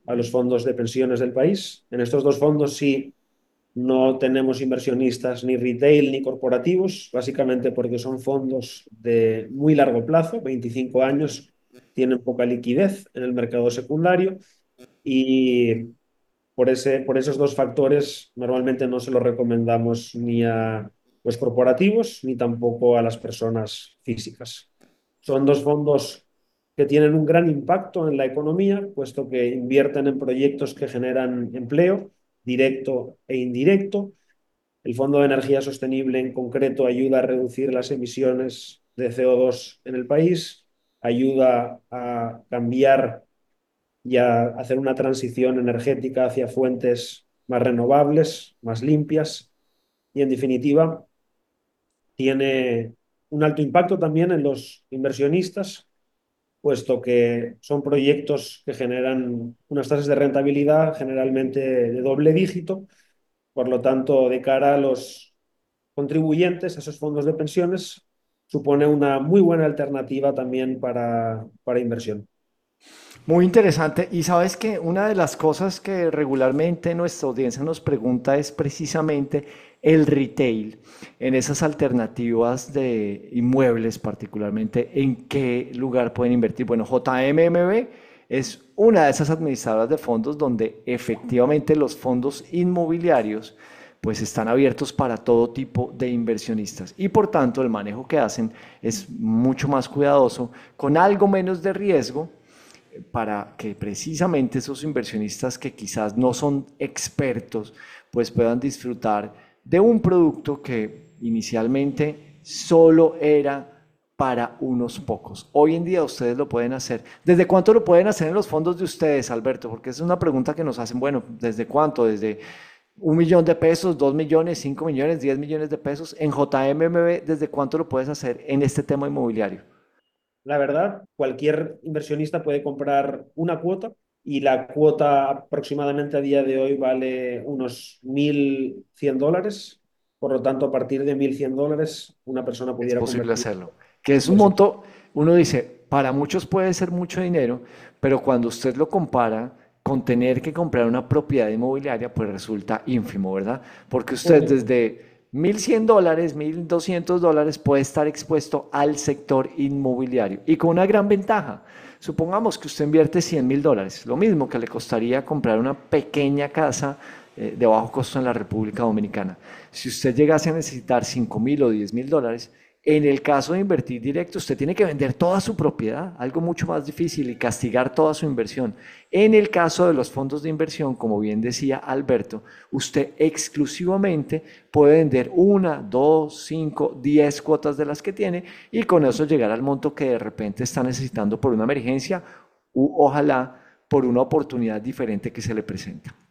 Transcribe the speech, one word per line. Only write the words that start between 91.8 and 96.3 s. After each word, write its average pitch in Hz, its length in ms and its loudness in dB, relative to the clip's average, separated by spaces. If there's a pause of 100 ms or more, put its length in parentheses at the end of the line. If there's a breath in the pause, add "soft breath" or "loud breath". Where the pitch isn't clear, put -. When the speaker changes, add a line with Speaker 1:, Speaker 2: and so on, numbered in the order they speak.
Speaker 2:
fondos 127 560 -4
inmobiliarios 170 1040 0 (440 loud breath)
pues 110 200 -4
están 110 280 -4
abiertos 127 440 2
para 123 240 -2
todo 117 340 2
tipo 127 460 -6
de 123 120 -2
inversionistas 110 880 -4